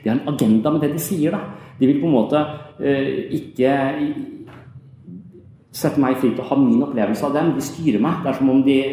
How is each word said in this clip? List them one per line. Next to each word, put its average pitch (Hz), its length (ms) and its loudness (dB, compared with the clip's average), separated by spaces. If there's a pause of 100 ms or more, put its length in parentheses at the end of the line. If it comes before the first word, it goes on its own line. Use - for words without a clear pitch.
de 110 80 -2
har 123 80 0
en 143 160 -4
agenda 117 400 2
med 151 100 0
det 147 80 0
de 160 100 -6
sier, 165 320 -2
da. - 460 -12
De 131 80 4
vil 143 140 2
på 165 80 0
en 135 60 4
måte, 139 260 2 (420)
eh, 139 240 0 (300)
ikke 131 340 0 (2000)
sette 147 240 -2
meg 131 200 2
fri 113 120 2
til - 120 -6
å - 60 -8
ha 139 100 2
min 123 240 4
opplevelse 110 440 -2
av 143 80 -2
dem, 160 200 2
de 131 80 -4
styrer 123 380 0
meg, 165 220 -2
det 135 80 -2
er - 80 -4
som 135 120 4
om 135 120 4
de 135 140 4 (140)